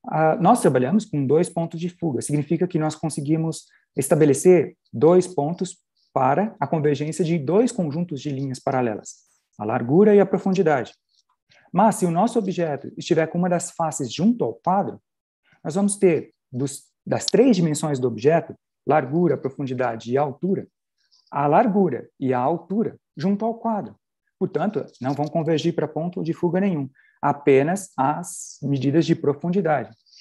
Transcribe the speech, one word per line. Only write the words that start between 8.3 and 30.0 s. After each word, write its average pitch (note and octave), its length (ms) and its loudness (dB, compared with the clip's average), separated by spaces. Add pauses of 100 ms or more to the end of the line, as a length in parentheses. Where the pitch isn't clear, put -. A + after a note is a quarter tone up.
linhas C3 300 -6
paralelas, B2+ 560 -4 (420)
a G#2 60 -10
largura B2+ 500 4
e G3+ 60 8
a F#3+ 60 4
profundidade. F3 680 0 (800)
Mas, G3 240 4
se F#3 100 0
o F3 40 0
nosso G#3 280 0
objeto E3 580 -4
estiver D#3+ 300 0
com D#3+ 100 -8
uma F3+ 120 0
das F3 240 -2
faces D3+ 420 -6
junto A3 300 0
ao A2+ 100 -4
quadro, E3+ 480 -2 (600)
nós D#3+ 120 -8
vamos G3+ 220 0
ter, D#3 360 2 (180)
dos, C3+ 340 -6 (200)
das - 220 -4
três A3+ 300 4
dimensões D#3 420 0
do B2+ 80 -2
objeto, B2+ 480 0 (320)
largura, D3+ 500 0
profundidade B2 760 -6
e B2+ 40 0
altura, C#3+ 520 -2 (640)
a C#3+ 180 -2
largura F3+ 600 2 (120)
e C3 120 -2
a B2 60 0
altura E3 580 -4 (200)
junto G3 280 -2
ao A3+ 100 -4
quadro. A3 420 -6 (420)
Portanto, F3+ 480 -4 (140)
não C3 140 -4
vão D3 120 -4
convergir D#3+ 480 -2
para D3+ 140 -4
ponto F3 340 -6
de E3 100 -4
fuga F3 280 -2
nenhum, E3 280 -2 (320)
apenas C#3+ 760 2
as D3+ 680 -6
medidas C#3 420 0
de D#3+ 120 2
profundidade. D3+ 720 -2 (300)